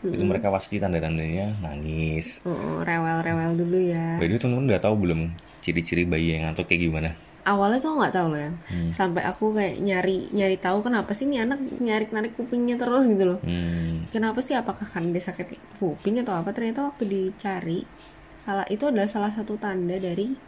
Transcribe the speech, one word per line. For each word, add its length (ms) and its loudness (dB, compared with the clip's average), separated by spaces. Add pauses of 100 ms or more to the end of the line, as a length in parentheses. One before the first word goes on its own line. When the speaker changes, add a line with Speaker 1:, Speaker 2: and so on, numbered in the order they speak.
(140)
Speaker 1:
itu 100 0
Speaker 2:
Mm-mm. 80 2
Speaker 1:
mereka 240 0
pasti 280 -2
tanda-tandanya 640 0 (200)
nangis. 600 -2 (200)
Speaker 2:
Oh, 440 -4
rewel-rewel 720 0
dulu 180 2 (160)
ya. 120 0 (120)
Speaker 1:
By 100 2
the 80 2
way, 60 0
teman-teman 300 2
udah 140 4
tahu 180 6
belum 160 2 (440)
ciri-ciri 480 2
bayi 240 2
yang 120 -2
ngantuk 240 -2
kayak 160 4
gimana? 220 0 (320)
Speaker 2:
Awalnya 400 2
tuh 160 -2
nggak 160 2
tahu 200 2
loh 120 -2
ya. 60 -6 (180)
Speaker 1:
Hmm. 280 -2
Speaker 2:
Sampai 280 2
aku 200 -2 (120)
kayak 240 0
nyari, 560 0
nyari 240 4
tahu 240 2
kenapa 320 0
sih 80 -2
nih 200 0
anak 140 -2 (220)
narik-narik 560 0
kupingnya 400 0
terus 320 4
gitu 140 6 (100)
loh. 80 -2
Speaker 1:
Hmm. 720 0
Speaker 2:
Kenapa 320 0
sih? 80 -2
Apakah 400 -2
karena 220 -2
dia 140 -2
sakit 180 -8 (340)
kuping 400 0
atau 200 -2
apa? 120 -2
Ternyata 360 -4
waktu 200 -6
dicari, 680 -2 (680)
salah, 280 -2
itu 180 -2
adalah 180 2
salah 240 0
satu 240 -4
tanda 400 -2
dari 300 -2 (200)